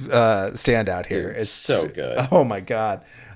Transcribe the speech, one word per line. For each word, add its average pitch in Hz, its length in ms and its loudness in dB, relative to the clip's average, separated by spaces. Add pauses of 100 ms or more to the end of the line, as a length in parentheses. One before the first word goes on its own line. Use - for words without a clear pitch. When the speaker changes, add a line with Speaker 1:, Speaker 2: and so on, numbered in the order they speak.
(120)
Speaker 1:
uh, 110 440 4
standout 101 520 0
here. 92 280 -4
Speaker 2:
Dude, 113 80 -6
Speaker 1:
It's 101 80 -2
Speaker 2:
so - 380 0
good. 117 440 -4
Speaker 1:
Oh 170 120 6
my 104 160 -4
God. 107 420 -4 (340)